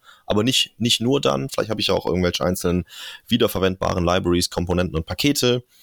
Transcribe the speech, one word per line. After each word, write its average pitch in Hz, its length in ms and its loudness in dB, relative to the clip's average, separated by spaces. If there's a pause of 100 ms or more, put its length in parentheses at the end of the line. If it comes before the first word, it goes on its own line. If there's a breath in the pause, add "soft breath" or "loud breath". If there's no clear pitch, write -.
(260 loud breath)
Aber 104 200 0
nicht, - 320 0
nicht 117 240 0
nur 131 180 2
dann, 135 300 0
vielleicht - 200 -4
habe 104 120 -4
ich - 60 -2
ja 95 80 2
auch 90 100 -2
irgendwelche 87 400 0
einzelnen 90 400 0 (420 loud breath)
wiederverwendbaren 92 760 0
Libraries, 87 440 2
Komponenten 87 460 -2
und 80 100 -2
Pakete. 123 600 0 (180 loud breath)